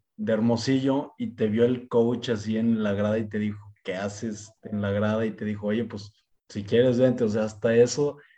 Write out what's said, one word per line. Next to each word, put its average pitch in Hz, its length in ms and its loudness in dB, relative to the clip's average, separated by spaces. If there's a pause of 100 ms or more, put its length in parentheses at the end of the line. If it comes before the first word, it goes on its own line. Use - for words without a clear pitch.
(160)
de 110 180 -2
Hermosillo, 131 840 0
y 104 180 -8
te 113 120 0
vio 113 180 4
el 123 220 0
coach 117 420 0
así 110 280 -2
en 113 260 2
la 104 100 0
grada 104 260 0
y 107 100 -6
te 107 100 -6
dijo, 104 340 -6 (100)
"¿Qué 92 120 -6
haces 104 560 -8 (120)
en 104 180 -6
la 101 100 -2
grada?". 107 340 0
Y 107 60 -4
te 110 140 -8
dijo, 104 220 -6
"Oye, 113 180 -2
pues, 104 260 -12 (380)
si 107 140 -8
quieres, 120 360 4
vente". 127 240 2
O 107 60 2
sea, 107 160 0
hasta 113 300 0
eso, 131 420 4 (200)